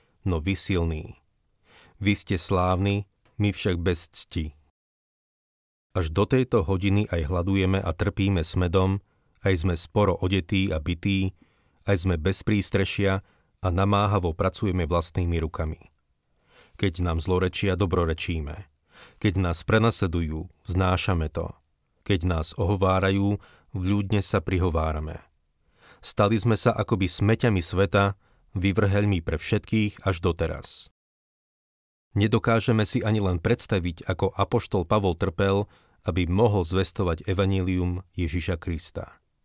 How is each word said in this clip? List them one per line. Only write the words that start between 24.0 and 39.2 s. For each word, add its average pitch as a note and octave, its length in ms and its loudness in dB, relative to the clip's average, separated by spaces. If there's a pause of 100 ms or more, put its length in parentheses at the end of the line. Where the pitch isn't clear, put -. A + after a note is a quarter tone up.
sa - 160 0
prihovárame. D#2+ 800 -2 (840)
Stali G#2+ 320 2
sme A2 240 2
sa - 160 2
akoby G2 320 0
smeťami G#2 560 2
sveta, G2 560 2 (400)
vyvrheľmi G2 640 2
pre D#2+ 160 -4
všetkých - 640 -2
až F2 160 0
doteraz.“ - 720 -4 (1200)
Nedokážeme A2 720 2
si - 160 -2
ani A2 160 0
len F#2 240 0
predstaviť, F2+ 640 -2
ako F#2+ 320 -2
apoštol G2 480 0
Pavol G2 320 0
trpel, G2 480 0 (400)
aby E2+ 240 -2
mohol G#2 320 2
zvestovať F2 640 -2
evanjelium F#2 880 0
Ježiša E2+ 480 -4
Krista. - 560 -10 (280)